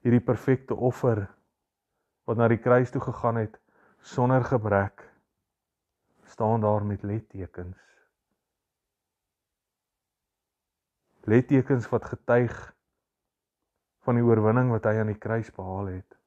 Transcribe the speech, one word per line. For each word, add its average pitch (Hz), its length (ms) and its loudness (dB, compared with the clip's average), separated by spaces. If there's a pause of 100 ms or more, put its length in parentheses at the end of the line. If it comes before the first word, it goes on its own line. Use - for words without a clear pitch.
Hierdie 120 240 2
perfekte 123 500 -2
offer 117 520 -2 (960)
wat 113 120 -4
na 117 100 4
die 113 140 2
kruis 123 300 2
toe 131 100 -4
gegaan 117 340 -4
het, 107 240 -6 (400)
sonder 127 440 0
gebrek, 104 600 0 (1200)
staan 113 380 -2
daar 104 240 0
met 101 180 -6
lettekens. 92 760 -10 (3500)
Lettekens 127 680 2
wat 117 160 -2
getuig - 680 -2 (1300)
van 120 120 2
die 120 80 2
oorwinning 117 480 4
wat 110 160 -2
hy 107 120 0
aan 107 100 -2
die 101 100 -10
kruis 110 320 -6
behaal 95 400 -8
het. - 340 -16